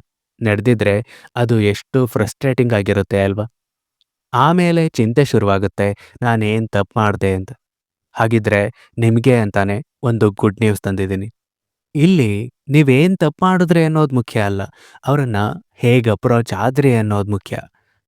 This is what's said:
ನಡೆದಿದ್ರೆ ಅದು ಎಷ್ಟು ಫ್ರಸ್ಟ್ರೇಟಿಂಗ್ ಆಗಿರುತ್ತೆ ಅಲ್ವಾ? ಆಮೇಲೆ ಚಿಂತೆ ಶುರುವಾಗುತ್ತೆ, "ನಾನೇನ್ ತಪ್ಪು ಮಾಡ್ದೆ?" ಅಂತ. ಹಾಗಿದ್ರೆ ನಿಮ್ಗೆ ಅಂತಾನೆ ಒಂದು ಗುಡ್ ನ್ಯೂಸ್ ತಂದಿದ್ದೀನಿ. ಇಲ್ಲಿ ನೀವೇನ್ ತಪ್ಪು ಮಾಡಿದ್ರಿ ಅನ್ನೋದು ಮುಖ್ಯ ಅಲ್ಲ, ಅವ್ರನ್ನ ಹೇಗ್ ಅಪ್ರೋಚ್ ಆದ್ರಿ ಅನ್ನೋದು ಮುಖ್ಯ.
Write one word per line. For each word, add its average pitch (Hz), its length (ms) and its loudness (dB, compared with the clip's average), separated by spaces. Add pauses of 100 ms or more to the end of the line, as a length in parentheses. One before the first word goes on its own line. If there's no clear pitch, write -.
(400)
ನಡೆದಿದ್ರೆ 104 640 0 (340)
ಅದು 120 240 0
ಎಷ್ಟು 104 460 -2
ಫ್ರಸ್ಟ್ರೇಟಿಂಗ್ 120 680 -2
ಆಗಿರುತ್ತೆ 98 500 0
ಅಲ್ವಾ? 101 200 -2 (920)
ಆಮೇಲೆ 170 540 2
ಚಿಂತೆ 123 360 0
ಶುರುವಾಗುತ್ತೆ, 101 1000 -2
"ನಾನೇನ್ 110 460 0
ತಪ್ಪು 101 320 -2
ಮಾಡ್ದೆ?" 101 340 0
ಅಂತ. 95 180 -8 (600)
ಹಾಗಿದ್ರೆ 110 840 -2
ನಿಮ್ಗೆ 117 380 2
ಅಂತಾನೆ 101 460 0 (200)
ಒಂದು 113 280 2
ಗುಡ್ 101 300 -2
ನ್ಯೂಸ್ 107 220 0
ತಂದಿದ್ದೀನಿ. 95 480 -4 (640)
ಇಲ್ಲಿ 131 560 0 (180)
ನೀವೇನ್ 147 500 2
ತಪ್ಪು 151 260 -2
ಮಾಡಿದ್ರಿ 175 400 2
ಅನ್ನೋದು 156 300 0
ಮುಖ್ಯ 120 260 -2
ಅಲ್ಲ, 101 220 -4 (440)
ಅವ್ರನ್ನ 135 300 -2 (380)
ಹೇಗ್ 120 340 2
ಅಪ್ರೋಚ್ 117 440 0
ಆದ್ರಿ 127 440 0
ಅನ್ನೋದು 104 340 -2
ಮುಖ್ಯ. - 280 -8 (500)